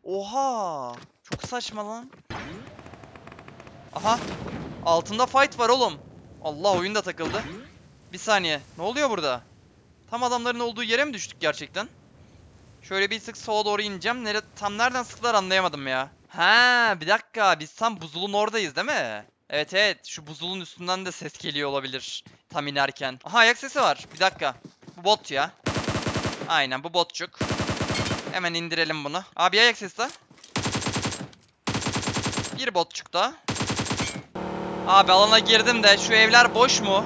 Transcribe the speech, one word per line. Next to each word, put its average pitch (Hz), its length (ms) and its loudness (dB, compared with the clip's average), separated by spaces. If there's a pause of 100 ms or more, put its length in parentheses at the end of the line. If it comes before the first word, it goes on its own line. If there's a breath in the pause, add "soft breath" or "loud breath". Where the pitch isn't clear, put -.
Oha! 196 880 -4 (300)
Çok - 200 -10
saçma 214 460 -8
lan. 240 220 -12 (1800)
Aha! 220 260 0 (680)
Altında 196 400 2
fight 277 320 2
var 226 100 2
oğlum. 233 320 2 (440)
Allah 156 280 0
oyun 185 220 0
da 208 80 2
takıldı. 175 400 -6 (720)
Bir 180 60 -14
saniye. 165 420 2 (180)
Ne 165 60 -6
oluyor 262 260 0
burada? 147 300 -2 (720)
Tam 240 120 -4
adamların 240 380 -2
olduğu 233 220 -4
yere 233 220 0
mi 285 100 -6
düştük - 260 -12
gerçekten? 160 480 -4 (920)
Şöyle 196 280 0
bir 220 100 -4
tık 226 160 -14
sola 214 280 -2
doğru 208 180 0
ineceğim. 208 420 -4
Nere-, 214 180 -2 (140)
tam 202 220 -6
nereden 247 240 0
sıktılar 233 320 -2
anlayamadım 185 520 2
ya. 131 220 -2 (200)
Ha, 226 720 4
bir 156 80 -6
dakika. 196 520 2
Biz 151 140 -12
tam 220 260 -2
buzulun 170 320 -8
oradayız 208 440 0
değil 190 100 -2
mi? 117 380 -4 (260)
Evet, 147 240 -4
evet. 196 320 0
Şu 156 200 -14
buzulun 170 340 -10
üstünden 180 460 -6
de 175 60 -6
ses - 260 -14
geliyor 143 320 -4
olabilir. 131 540 -8 (280 soft breath)
Tam 143 140 -2
inerken. 139 580 -2
Aha, 196 140 0
ayak 233 200 6
sesi 277 220 -6
var. 175 340 0
Bir 165 60 -12
dakika. 175 340 0 (420)
Bu 180 80 -20
bot 208 260 2
ya. 147 200 -2 (1000)
Aynen, 139 360 0
bu 170 100 -10
botçuk. 170 440 -2 (960)
Hemen 175 220 -2
indirelim 160 500 -2
bunu. 160 180 -6 (140)
Abi, 180 240 4
ayak 233 160 6
sesi 196 220 -12
de. 247 100 -4 (2500)
Bir 247 160 -4
botçuk - 380 -4
da. 185 220 0 (1500)
Abi, 185 260 8
alana 214 260 8
girdim 220 440 4
de 202 160 10
şu 220 140 0
evler 220 420 8
boş 233 260 4
mu? 202 260 2